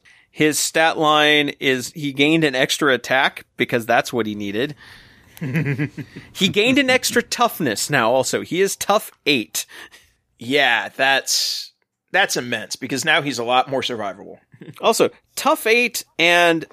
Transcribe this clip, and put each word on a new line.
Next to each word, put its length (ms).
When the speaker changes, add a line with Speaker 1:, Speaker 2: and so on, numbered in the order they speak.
Speaker 1:
His 300
stat 380
line 640
is 320
he 180
gained 320
an 100
extra 400
attack 520
because 300
that's 260
what 140
he 100
needed. 400
<laughs> 500
He 160
gained 280
an 120
extra 320
toughness 680
now 220
also. 300
He 200
is 140
tough 360
eight. 400
Speaker 2:
Yeah, 500
that's, 840
that's 260
immense 380
because 280
now 180
he's 180
a 40
lot 260
more 120
survivable. 600
<laughs> 40
Speaker 1:
Also, 300
tough 320
eight 380
and, 560